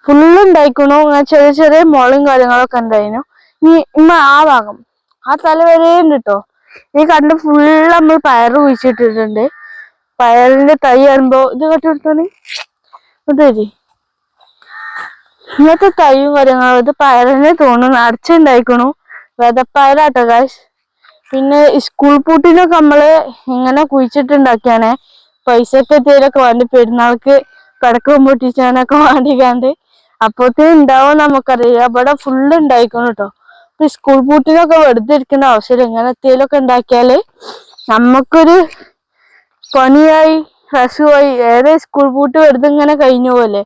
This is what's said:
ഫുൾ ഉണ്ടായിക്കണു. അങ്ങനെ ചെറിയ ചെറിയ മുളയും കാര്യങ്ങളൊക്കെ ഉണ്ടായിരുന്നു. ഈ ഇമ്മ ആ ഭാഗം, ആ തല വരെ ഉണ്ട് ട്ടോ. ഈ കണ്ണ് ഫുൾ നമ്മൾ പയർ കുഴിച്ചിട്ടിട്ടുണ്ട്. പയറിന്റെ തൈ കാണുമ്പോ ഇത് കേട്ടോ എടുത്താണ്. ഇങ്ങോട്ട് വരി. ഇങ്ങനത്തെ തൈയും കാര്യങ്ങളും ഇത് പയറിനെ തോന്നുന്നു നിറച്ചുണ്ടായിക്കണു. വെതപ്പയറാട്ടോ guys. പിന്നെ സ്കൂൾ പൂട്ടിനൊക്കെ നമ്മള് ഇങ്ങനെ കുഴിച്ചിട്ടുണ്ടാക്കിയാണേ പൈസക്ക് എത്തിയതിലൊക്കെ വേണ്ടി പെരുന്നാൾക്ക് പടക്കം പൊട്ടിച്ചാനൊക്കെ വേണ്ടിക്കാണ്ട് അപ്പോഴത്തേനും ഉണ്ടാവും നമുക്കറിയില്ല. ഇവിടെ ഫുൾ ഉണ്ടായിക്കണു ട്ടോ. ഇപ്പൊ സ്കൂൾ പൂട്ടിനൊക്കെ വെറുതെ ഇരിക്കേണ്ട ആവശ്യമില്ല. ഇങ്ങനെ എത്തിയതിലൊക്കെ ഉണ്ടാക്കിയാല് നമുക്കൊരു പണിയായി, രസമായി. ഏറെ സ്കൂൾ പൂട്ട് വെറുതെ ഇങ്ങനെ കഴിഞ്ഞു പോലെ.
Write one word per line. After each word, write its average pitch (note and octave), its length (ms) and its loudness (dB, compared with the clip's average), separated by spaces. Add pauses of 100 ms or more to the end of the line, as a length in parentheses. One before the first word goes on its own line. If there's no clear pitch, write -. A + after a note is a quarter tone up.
ഫുൾ C#4+ 160 2 (240)
ഉണ്ടായിക്കണു. C#4+ 500 2
അങ്ങനെ D4 280 0
ചെറിയ D4 280 2
ചെറിയ D#4 320 2
മുളയും C#4+ 440 0
കാര്യങ്ങളൊക്കെ B3 500 0
ഉണ്ടായിരുന്നു. A3 440 -4 (480)
ഈ E4 40 4 (260)
ഇമ്മ D#4+ 140 4
ആ D4 300 2
ഭാഗം, A#3 420 -2 (420)
ആ D#4+ 80 -2
തല D#4+ 280 -2
വരെ E4+ 380 2
ഉണ്ട് D4+ 140 0
ട്ടോ. D4 220 -4 (600)
ഈ D#4 40 2
കണ്ണ് D#4 340 0
ഫുൾ D4 240 0 (340)
നമ്മൾ D#4+ 300 2
പയർ A#3+ 280 0
കുഴിച്ചിട്ടിട്ടുണ്ട്. A#3 960 -2 (680)
പയറിന്റെ B3+ 560 2 (100)
തൈ C4+ 220 2
കാണുമ്പോ C4 440 0
ഇത് D#4 200 -4
കേട്ടോ D#4+ 180 -2
എടുത്താണ്. D#4 320 -4
ഇങ്ങോട്ട് - 1200 -10
വരി. G#3+ 260 0 (1900)
ഇങ്ങനത്തെ E4 300 2 (100)
തൈയും C#4+ 360 0
കാര്യങ്ങളും B3+ 420 0
ഇത് B3 140 -2
പയറിനെ C4+ 600 0
തോന്നുന്നു C4 460 0
നിറച്ചുണ്ടായിക്കണു. B3 960 0 (460)
വെതപ്പയറാട്ടോ C4 840 0 (100)
guys. B3+ 200 -2 (800)
പിന്നെ C#4 480 0
സ്കൂൾ C#4+ 380 -2
പൂട്ടിനൊക്കെ E4 580 2
നമ്മള് D4+ 560 2 (160)
ഇങ്ങനെ C4 360 -2
കുഴിച്ചിട്ടുണ്ടാക്കിയാണേ B3+ 1120 -2 (500)
പൈസക്ക് B3 460 0
എത്തിയതിലൊക്കെ C#4 460 2
വേണ്ടി B3 340 0
പെരുന്നാൾക്ക് A#3+ 680 0 (420)
പടക്കം C4+ 420 0
പൊട്ടിച്ചാനൊക്കെ B3+ 680 -2
വേണ്ടിക്കാണ്ട് C4+ 800 0 (500)
അപ്പോഴത്തേനും D4 560 0
ഉണ്ടാവും C4+ 360 2
നമുക്കറിയില്ല. B3 680 0
ഇവിടെ B3 300 -2
ഫുൾ C#4 400 -4
ഉണ്ടായിക്കണു A#3+ 560 -2
ട്ടോ. G#3 140 -10 (460)
ഇപ്പൊ D4+ 160 -4
സ്കൂൾ C4+ 400 -2
പൂട്ടിനൊക്കെ D#4 500 0
വെറുതെ B3+ 380 0
ഇരിക്കേണ്ട C#4 280 -2
ആവശ്യമില്ല. B3 440 -2
ഇങ്ങനെ A3+ 220 -6
എത്തിയതിലൊക്കെ C4 480 -2
ഉണ്ടാക്കിയാല് B3+ 600 0 (720)
നമുക്കൊരു C4 680 2 (1160)
പണിയായി, D#4 720 2 (300)
രസമായി. C#4+ 540 0 (220)
ഏറെ C#4 260 2
സ്കൂൾ C#4 360 -4
പൂട്ട് C#4 240 -2
വെറുതെ C#4+ 300 2
ഇങ്ങനെ D4 280 0
കഴിഞ്ഞു B3+ 360 -2
പോലെ. A3 340 -2